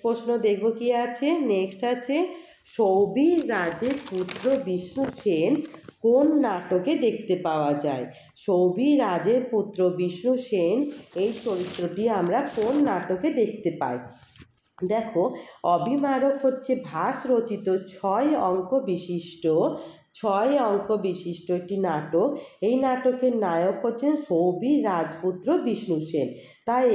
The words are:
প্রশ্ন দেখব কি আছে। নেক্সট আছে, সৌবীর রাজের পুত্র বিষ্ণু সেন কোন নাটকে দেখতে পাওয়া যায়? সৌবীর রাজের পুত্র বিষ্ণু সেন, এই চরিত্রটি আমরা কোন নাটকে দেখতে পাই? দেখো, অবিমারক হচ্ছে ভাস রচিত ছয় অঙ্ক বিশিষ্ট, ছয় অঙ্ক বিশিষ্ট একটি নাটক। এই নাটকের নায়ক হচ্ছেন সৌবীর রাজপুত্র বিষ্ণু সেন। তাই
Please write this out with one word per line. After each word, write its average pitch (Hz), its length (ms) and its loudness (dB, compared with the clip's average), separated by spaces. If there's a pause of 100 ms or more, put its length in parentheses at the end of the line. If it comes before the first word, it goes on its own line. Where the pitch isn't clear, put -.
প্রশ্ন 233 360 -2
দেখব 208 340 2
কি 233 160 -4 (140)
আছে। 247 260 -2 (200)
নেক্সট 190 360 0
আছে, 247 320 -2 (520)
সৌবীর 208 720 2 (100)
রাজের 190 460 -2 (100)
পুত্র 185 380 -6 (220)
বিষ্ণু 180 380 -4 (140)
সেন 180 360 2 (480)
কোন 254 260 4 (120)
নাটকে 190 580 0
দেখতে 190 460 0
পাওয়া 151 280 0 (100)
যায়? 131 240 -4 (360)
সৌবীর 180 580 2
রাজের 202 500 2
পুত্র 202 300 -2 (160)
বিষ্ণু 180 440 0
সেন, 196 380 0 (380)
এই 208 160 0 (100)
চরিত্রটি 180 680 -4
আমরা 190 300 0 (160)
কোন 220 180 0 (100)
নাটকে 190 480 0
দেখতে - 400 0
পাই? 139 260 -4 (800)
দেখো, 220 460 -2 (440)
অবিমারক 269 760 2
হচ্ছে 262 300 0 (140)
ভাস 190 400 -4
রচিত 233 420 0 (200)
ছয় 214 420 0 (120)
অঙ্ক 185 300 0 (140)
বিশিষ্ট, 175 580 -6 (720)
ছয় 214 380 2 (120)
অঙ্ক 202 240 0 (120)
বিশিষ্ট 175 500 -4
একটি 180 280 -2
নাটক। 165 500 2 (320)
এই 220 160 2
নাটকের 254 600 2
নায়ক 180 440 2
হচ্ছেন 240 400 0
সৌবীর 180 640 2
রাজপুত্র 180 640 -2 (160)
বিষ্ণু 190 380 -2
সেন। 156 260 -2 (380)
তাই 247 300 2